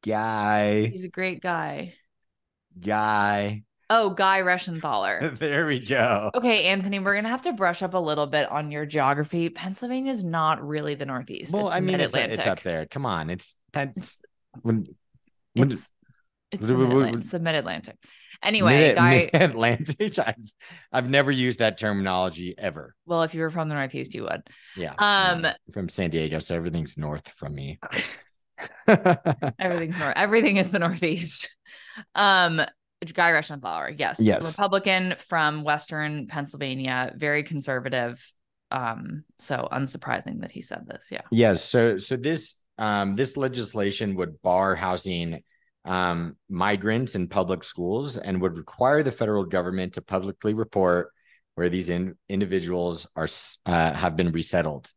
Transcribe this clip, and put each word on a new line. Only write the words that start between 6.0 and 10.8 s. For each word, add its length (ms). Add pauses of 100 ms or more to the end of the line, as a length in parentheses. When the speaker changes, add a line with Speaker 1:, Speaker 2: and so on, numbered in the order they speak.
Speaker 2:
Okay, 320
Anthony, 320
we're 160
gonna 140
have 140
to 100
brush 300
up 120
a 40
little 280
bit 240
on 200
your 160
geography. 640
Pennsylvania's 760
not 420
really 280